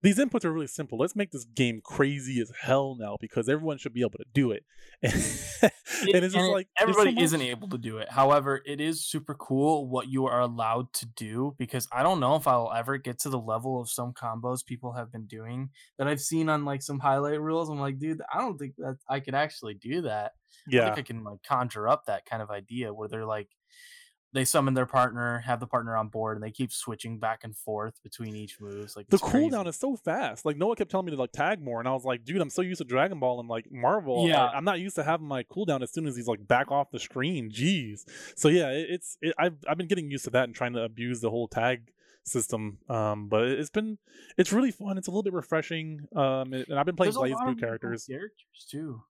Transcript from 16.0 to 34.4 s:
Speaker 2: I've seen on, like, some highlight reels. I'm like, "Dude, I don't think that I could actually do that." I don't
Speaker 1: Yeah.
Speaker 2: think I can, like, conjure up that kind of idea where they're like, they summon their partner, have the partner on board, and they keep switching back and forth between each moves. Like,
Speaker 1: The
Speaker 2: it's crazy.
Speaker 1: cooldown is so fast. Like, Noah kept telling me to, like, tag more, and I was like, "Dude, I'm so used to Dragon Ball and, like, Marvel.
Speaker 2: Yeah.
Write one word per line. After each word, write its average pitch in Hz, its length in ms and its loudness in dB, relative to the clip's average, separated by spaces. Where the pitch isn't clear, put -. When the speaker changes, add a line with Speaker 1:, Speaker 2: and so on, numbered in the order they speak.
Speaker 2:
I've 147 140 0
seen 160 300 0
on, 147 160 2
like, 139 160 -4
some 143 180 -6
highlight 143 400 2
reels. 160 300 0
I'm 151 100 -4
like, 139 180 -4
"Dude, 156 220 -4
I 156 60 -2
don't 214 200 -4
think 139 180 -10
that 135 220 -8
I 139 120 -2
could 135 140 -6
actually 139 400 -2
do 127 280 -6
that." 107 300 -4
I - 40 -8
don't 127 40 -2
Speaker 1:
Yeah. 110 200 6
Speaker 2:
think - 40 -2
I 131 140 -6
can, 113 120 -10
like, 104 180 -14
conjure 120 460 -2
up 120 180 4
that 101 200 -4
kind 113 160 -6
of 104 80 -10
idea 107 420 -8
where 107 160 -8
they're 110 180 -6
like, 107 240 -6
they 131 120 2
summon 135 300 4
their 127 120 2
partner, 120 600 0
have 123 140 0
the 123 80 -8
partner 117 280 0
on 110 120 0
board, 110 280 -4
and 107 80 -8
they 110 60 -8
keep 123 220 -4
switching 113 480 -8
back 110 240 -4
and 110 120 -12
forth 107 460 -6
between 110 320 -10
each 107 260 -12
moves. 104 360 -12
Like, 104 120 -16
Speaker 1:
The 196 80 6
Speaker 2:
it's 202 140 4
crazy. 294 180 4
Speaker 1:
cooldown 208 200 -2
is 160 80 -8
so 269 180 -2
fast. 165 500 -4
Like, 151 120 0
Noah 175 180 0
kept - 160 -4
telling 185 160 0
me 165 60 -6
to, 147 40 -6
like, 127 140 -2
tag 170 320 -2
more, 120 160 -6
and 117 100 -2
I 131 40 2
was 127 120 -2
like, 123 200 -2
"Dude, 170 160 -2
I'm 147 100 0
so - 100 -2
used 185 180 -2
to 156 60 -4
Dragon 143 360 2
Ball 127 180 2
and, 117 100 -10
like, 117 220 -4
Marvel. 139 560 2
Speaker 2:
Yeah. 143 200 6